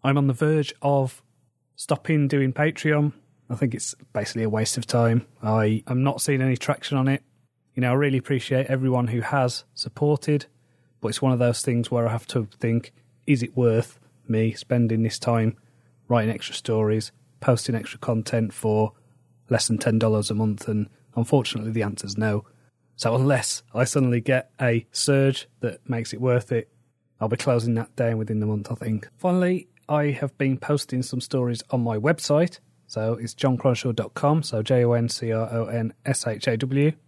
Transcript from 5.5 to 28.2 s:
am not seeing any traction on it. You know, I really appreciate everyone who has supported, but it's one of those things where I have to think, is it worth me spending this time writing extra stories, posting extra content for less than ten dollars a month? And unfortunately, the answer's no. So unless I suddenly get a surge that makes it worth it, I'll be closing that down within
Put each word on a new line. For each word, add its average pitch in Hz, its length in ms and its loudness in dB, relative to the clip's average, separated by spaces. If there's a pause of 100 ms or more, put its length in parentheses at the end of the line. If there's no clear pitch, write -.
am 123 160 0
not 135 200 0
seeing 135 180 0
any 131 160 2
traction - 400 -4
on 131 120 2
it. 139 140 0 (520)
You 127 80 -2
know, 123 80 2
I 127 40 4
really 135 240 2
appreciate 131 480 -2
everyone 127 420 0
who 117 120 -2
has 127 440 -2 (100)
supported, 147 720 -2 (540)
but 113 80 -4
it's - 140 -4
one 131 100 4
of 120 60 0
those 120 220 2
things 120 300 -2
where 117 160 0
I 110 60 0
have 120 160 -6
to 107 200 -2 (100)
think, 117 340 -2 (340)
is 127 160 2
it - 140 -6
worth 117 420 2 (300)
me 110 240 2
spending 113 500 0
this 110 160 -2
time 113 380 0 (520)
writing 113 260 2
extra - 200 -10
stories, 110 580 0 (280)
posting 120 360 2
extra - 220 -8
content 113 540 -2
for 107 400 0 (560)
less 117 200 2
than 110 100 0
ten 110 200 2
dollars 107 320 2
a 110 40 -2
month? 107 340 -2
And 107 200 -2 (260)
unfortunately, 113 560 0
the 110 120 -2
answer's 101 340 -6
no. 107 300 0 (500)
So 117 180 0
unless 131 480 0 (100)
I 120 120 2
suddenly 123 360 2
get 127 300 0 (100)
a 117 320 2
surge 135 560 2 (120)
that - 280 -8
makes 117 240 -4
it 107 80 -10
worth 123 320 2
it, 113 160 -2 (500)
I'll 110 100 -2
be - 80 0
closing 120 380 0
that 113 220 -4
down 117 220 0
within 107 220 -4